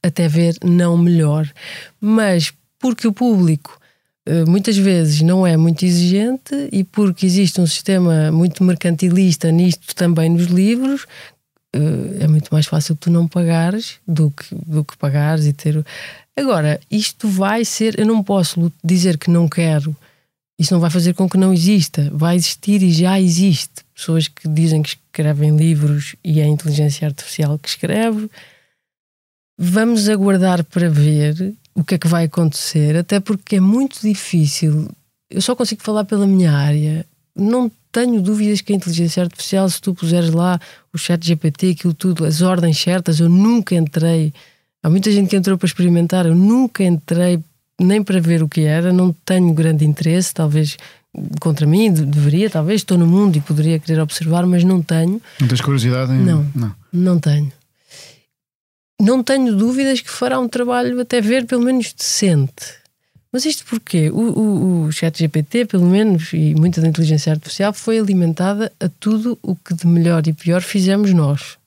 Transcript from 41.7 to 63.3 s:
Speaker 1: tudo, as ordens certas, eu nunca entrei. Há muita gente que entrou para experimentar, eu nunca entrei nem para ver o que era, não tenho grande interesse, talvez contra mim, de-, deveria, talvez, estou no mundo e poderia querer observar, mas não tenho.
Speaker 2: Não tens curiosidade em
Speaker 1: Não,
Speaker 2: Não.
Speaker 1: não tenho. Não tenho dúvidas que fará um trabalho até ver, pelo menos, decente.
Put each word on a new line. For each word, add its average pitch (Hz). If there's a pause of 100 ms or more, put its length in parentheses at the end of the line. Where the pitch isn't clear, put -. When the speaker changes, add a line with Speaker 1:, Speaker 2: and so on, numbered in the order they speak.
Speaker 1:
tudo, 160
as 156
ordens 175
certas, 175
eu 170
nunca 202
entrei. 160 (500)
Há 160
muita 190
gente 202
que 202
entrou 190
para 180
experimentar, 175
eu 165
nunca 220
entrei 175 (420)
nem 196
para 185
ver 165
o 151
que 165
era, 160
não 180 (100)
tenho 180
grande 156
interesse, 160
talvez 151 (640)
contra 151
mim, 190
de-, 156
deveria, 147
talvez, 175
estou 185
no 170
mundo 185
e -
poderia 156
querer 160
observar, 160
mas 180
não 185
tenho. 170 (180)
Speaker 2:
Não 135
tens 123
curiosidade 127
em 131
Speaker 1:
Não, 156
Speaker 2:
Não. 113 (160)
Speaker 1:
não 180
tenho. 147 (1500)
Não 233
tenho 254
dúvidas 254
que -
fará 254
um 247
trabalho 247
até 247
ver, 233
pelo 240
menos, 254
decente. - (640)